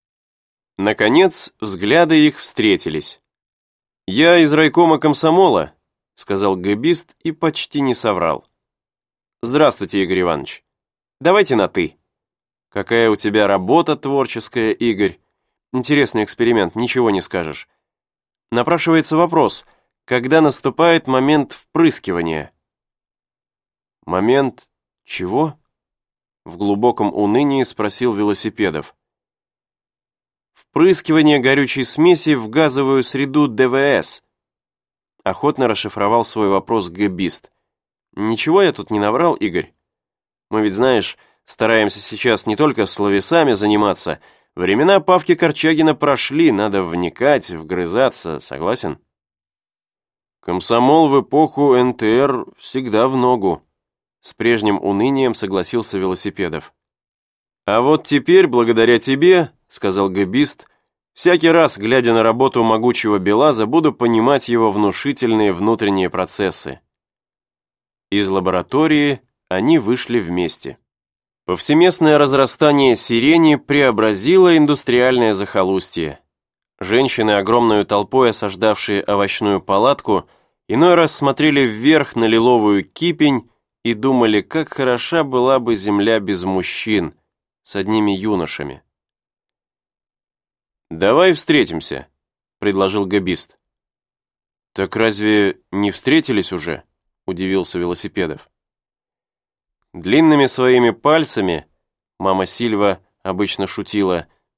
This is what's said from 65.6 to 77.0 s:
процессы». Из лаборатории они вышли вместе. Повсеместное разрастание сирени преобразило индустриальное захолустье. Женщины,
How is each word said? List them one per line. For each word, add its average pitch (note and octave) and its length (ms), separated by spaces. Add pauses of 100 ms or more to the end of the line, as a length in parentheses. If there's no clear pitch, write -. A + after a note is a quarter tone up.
процессы». F2+ 720 (1300)
Из G2+ 180
лаборатории C3 920 (260)
они A2+ 300
вышли A#2+ 400
вместе. E2+ 600 (680)
Повсеместное D#3 720
разрастание C#3 760
сирени D3 640
преобразило C#3 1000
индустриальное B2+ 800
захолустье. F#2+ 840 (580)
Женщины, A2 540